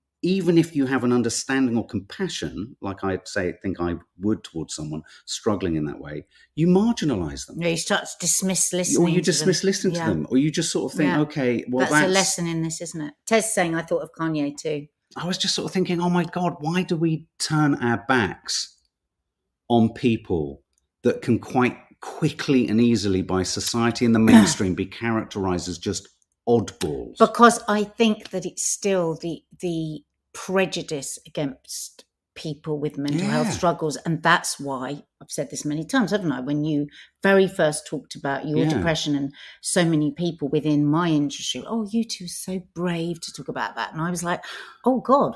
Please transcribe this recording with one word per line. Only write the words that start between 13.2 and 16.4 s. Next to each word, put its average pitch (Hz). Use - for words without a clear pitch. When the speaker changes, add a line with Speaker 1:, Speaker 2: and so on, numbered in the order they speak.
Speaker 2:
Tez 220
saying, 175
"I 165
thought 165
of 165
Kanye 151
too." 147
Speaker 1:
I 156
was 180
just -
sort 185
of 165
thinking, 180
"Oh 175
my 175
God, 170